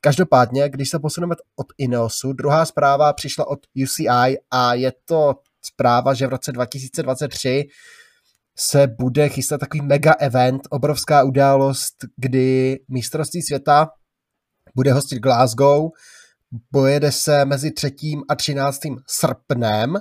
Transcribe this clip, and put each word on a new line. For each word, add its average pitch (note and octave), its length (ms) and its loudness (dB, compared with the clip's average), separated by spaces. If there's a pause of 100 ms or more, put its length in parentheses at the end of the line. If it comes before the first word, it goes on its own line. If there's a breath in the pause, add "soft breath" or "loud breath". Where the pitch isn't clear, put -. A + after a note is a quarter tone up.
Každopádně, C#3 680 2
když C3+ 200 -6
se D#3+ 100 -6
posuneme E3+ 360 -4 (200)
od - 120 -10 (100)
Ineosu, B2 560 -4
druhá D3 320 0
zpráva C#3+ 480 2
přišla - 340 -6
od - 120 -8 (240)
U B2+ 40 -2
C - 200 -4
I B2 300 2 (140)
a B2 220 0
je B2+ 200 -2 (120)
to D3+ 300 0 (260)
zpráva, B2 520 0
že B2+ 140 -2
v - 20 -4
roce C3 220 -8
dva B2 140 -4
tisíce C3 380 -10
dvacet C3 240 -4
tři C3+ 400 -4 (880 soft breath)
se C#3 300 4
bude B2+ 420 0
chystat C#3+ 280 -4
takový D3 240 -8
mega C#3+ 320 4
event, C3 560 2
obrovská C#3+ 540 2
událost, C#3 720 2 (220)
kdy C3 600 0 (100)
mistrovství D3+ 520 -6
světa D3+ 480 2 (880)
bude B2+ 180 2
hostit C3+ 260 -2
Glasgow, C3 680 4 (840 soft breath)
pojede C#3 400 2
se C#3+ 340 2
mezi C#3+ 260 -2
třetím D3 580 -6
a D3 60 0
třináctým C#3 640 -4 (100)
srpnem A#2+ 920 -2